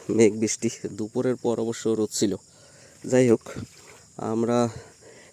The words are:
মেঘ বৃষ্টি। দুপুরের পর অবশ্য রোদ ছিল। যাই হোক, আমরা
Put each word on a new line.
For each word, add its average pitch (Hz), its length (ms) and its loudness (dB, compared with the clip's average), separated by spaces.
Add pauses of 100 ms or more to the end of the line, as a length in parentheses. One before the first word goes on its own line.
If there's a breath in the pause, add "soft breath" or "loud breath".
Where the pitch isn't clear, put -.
(100)
মেঘ 107 220 6
বৃষ্টি। 110 380 -2 (220)
দুপুরের 117 440 -4
পর 113 240 -2
অবশ্য 113 280 -4
রোদ 107 240 0
ছিল। 98 240 0 (680 soft breath)
যাই 127 220 4
হোক, 113 120 6 (760 loud breath)
আমরা 117 520 0 (640 loud breath)